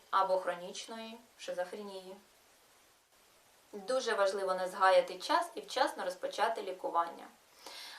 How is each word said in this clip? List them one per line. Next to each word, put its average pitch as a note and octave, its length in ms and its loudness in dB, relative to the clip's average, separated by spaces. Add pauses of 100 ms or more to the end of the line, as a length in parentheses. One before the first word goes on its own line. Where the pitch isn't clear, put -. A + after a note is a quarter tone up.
(100)
або F#3 280 4
хронічної G#3+ 800 -6 (180)
шизофренії. F#3 800 -8 (1600)
Дуже A3+ 420 -2
важливо G3 400 2
не F#3 140 -2
згаяти F#3 500 6
час - 360 0
і G#3 60 -8
вчасно B3 440 0
розпочати G3+ 580 0
лікування. E3+ 640 -2 (720)